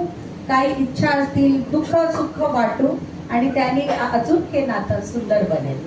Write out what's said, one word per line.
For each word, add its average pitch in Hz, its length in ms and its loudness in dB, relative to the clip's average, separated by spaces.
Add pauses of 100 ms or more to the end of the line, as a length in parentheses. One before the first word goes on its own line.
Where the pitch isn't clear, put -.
(480)
काही 277 300 2
इच्छा 269 300 0
असतील, 277 640 2
दुःख 311 260 0
सुख 320 420 0
वाटू 269 480 2 (440)
आणि 254 240 2
त्याने 262 260 2
अ-, 262 360 0
अजून 320 260 2 (100)
हे 269 140 2
नातं 208 340 -2
सुंदर 214 420 0
बनेल. - 340 -2 (100)